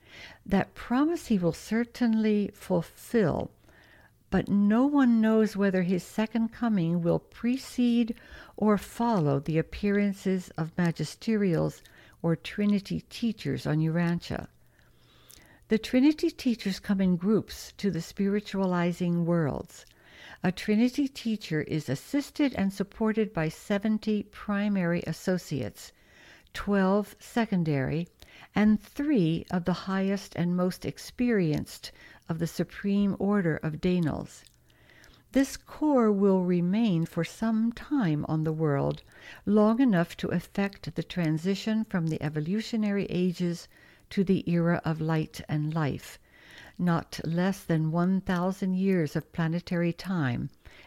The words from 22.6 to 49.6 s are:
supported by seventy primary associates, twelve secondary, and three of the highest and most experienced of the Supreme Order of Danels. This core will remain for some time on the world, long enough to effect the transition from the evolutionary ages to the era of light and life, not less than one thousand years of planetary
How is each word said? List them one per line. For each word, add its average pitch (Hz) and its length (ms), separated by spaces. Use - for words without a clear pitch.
supported 214 600
by 160 160
seventy 214 760
primary 202 840
associates, 151 840
twelve 202 680
secondary, 160 880
and 214 260
three 208 720
of 175 120
the - 260
highest 190 440
and 175 220
most 180 280
experienced - 1080
of 165 120
the 165 60
Supreme 202 600
Order 196 420
of 151 180
Danels. 180 640
This 269 260
core 254 540
will 190 320
remain 180 600
for 165 200
some 226 480
time 170 540
on 156 180
the 160 100
world, 143 380
long 214 360
enough 190 380
to - 100
effect - 640
the 165 80
transition 185 800
from 170 220
the - 160
evolutionary 202 880
ages 175 580
to 196 160
the 185 240
era 170 360
of 160 160
light 160 460
and 151 280
life, - 440
not 175 460
less 180 400
than 160 260
one 180 320
thousand 185 540
years 185 380
of - 180
planetary 170 600